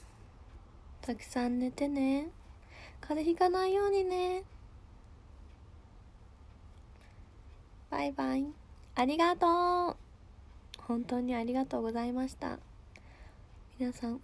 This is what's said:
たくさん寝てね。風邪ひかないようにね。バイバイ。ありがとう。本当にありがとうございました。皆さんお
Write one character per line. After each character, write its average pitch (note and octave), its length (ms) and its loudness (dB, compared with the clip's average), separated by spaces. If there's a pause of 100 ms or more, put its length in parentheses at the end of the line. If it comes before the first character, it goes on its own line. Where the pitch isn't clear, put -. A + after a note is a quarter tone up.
(1000)
た B3 140 -2
く - 80 -8
さ B3 260 0
ん B3 100 2
寝 B3+ 120 2
て C#4+ 180 0
ね。 C#4 400 4 (720)
風 D#4 220 0
邪 E4 100 6
ひ E4+ 60 0
か F4+ 100 8
な F#4 180 4
い F#4+ 60 4
よ G4+ 120 4
う G4+ 60 4
に G4 140 4
ね。 F#4 400 0 (3500)
バ C#4+ 160 -2
イ C#4+ 80 0
バ C4 240 0
イ。 C#4+ 160 0 (420)
あ B3 120 4
り D4 100 2
が E4+ 200 6
と F4 560 4
う。 - 40 -10 (840)
本 A#3 220 -2
当 B3 160 -2
に B3 140 0
あ A#3 80 0
り A#3+ 120 0
が C4 100 2
と C4 140 -2
う A3+ 40 -2
ご A3+ 100 0
ざ A#3 120 0
い A#3+ 80 -2
ま B3+ 160 0
し - 80 -14
た。 - 220 -6 (1200)
皆 B3 120 0
さ A#3+ 180 -6
ん A#3 80 -2
お - 80 -8